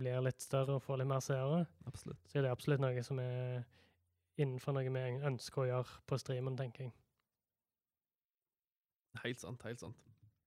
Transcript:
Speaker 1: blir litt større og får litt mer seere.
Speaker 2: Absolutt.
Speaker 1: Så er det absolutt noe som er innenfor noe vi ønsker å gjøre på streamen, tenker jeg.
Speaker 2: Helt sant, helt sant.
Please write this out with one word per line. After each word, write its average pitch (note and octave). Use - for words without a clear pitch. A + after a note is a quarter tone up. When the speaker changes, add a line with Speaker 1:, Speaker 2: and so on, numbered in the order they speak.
Speaker 1:
blir B2+
litt C3
større C3+
og -
får C3+
litt C3
mer C3+
seere. C#3
Speaker 2:
Absolutt. -
Speaker 1:
Så -
er C3+
det B2+
absolutt C#3+
noe B2+
som C3
er B2
innenfor C3+
noe C3+
vi B2+
ønsker C3+
å C3
gjøre B2
på C3+
streamen, C3
tenker B2+
jeg. A#2
Speaker 2:
Helt A#2+
sant, A#2
helt A#2
sant. -